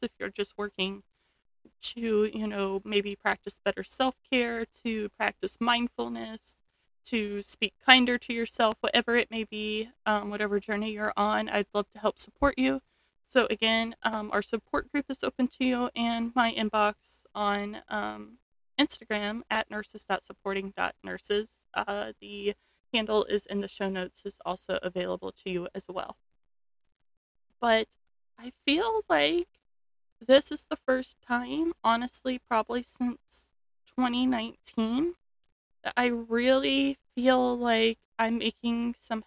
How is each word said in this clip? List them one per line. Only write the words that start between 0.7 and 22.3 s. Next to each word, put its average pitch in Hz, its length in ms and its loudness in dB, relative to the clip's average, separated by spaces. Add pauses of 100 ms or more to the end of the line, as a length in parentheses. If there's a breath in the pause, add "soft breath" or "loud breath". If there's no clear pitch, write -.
to, 220 420 0
you 214 220 -2
know, 196 380 -2
maybe 202 300 0
practice - 480 -4
better 190 220 -2
self-care, 240 800 -2
to 220 460 -6
practice - 500 -4
mindfulness, 233 1000 -4 (460)
to 208 380 -4
speak - 320 -4 (100)
kinder 247 340 8
to - 140 -8
yourself, 233 480 0
whatever 240 360 2
it 226 140 2
may 226 140 -4
be, 214 460 -6 (140)
um, 208 260 0
whatever 208 280 -2
journey 214 340 -2
you're 208 240 -4
on, 214 320 0
I'd 208 260 -2
love 208 180 -2
to 214 60 -20
help - 200 0
support - 400 0
you. 269 220 2 (460)
So 247 240 4
again, 226 520 0
um, 220 300 -2
our 208 100 2
support - 480 -4
group 285 200 -2
is 269 120 -6
open 254 260 0
to - 160 -4
you, 247 300 2
and 233 400 -2
my 233 180 4
inbox 214 720 0 (100)
on, 202 540 -2
um, 214 500 -8 (400)
Instagram 214 720 -2
at 220 200 -2
nurses 208 340 -10
dot 190 180 -2
supporting 196 480 -6
dot 185 320 -4
nurses. 208 580 -4 (140)
Uh, 208 460 -4
the 202 340 -6 (380)